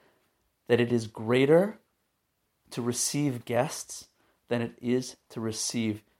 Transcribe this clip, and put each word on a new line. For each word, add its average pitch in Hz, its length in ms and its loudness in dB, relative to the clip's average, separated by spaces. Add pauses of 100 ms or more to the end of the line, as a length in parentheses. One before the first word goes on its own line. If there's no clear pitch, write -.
(680)
that 120 140 4
it 120 120 2
is 113 140 0
greater 139 720 2 (920)
to 123 120 -6
receive 123 640 -2
guests - 640 -4 (420)
than 117 140 0
it 117 200 -8
is 127 340 -2 (140)
to 123 100 -10
receive 110 640 -4 (180)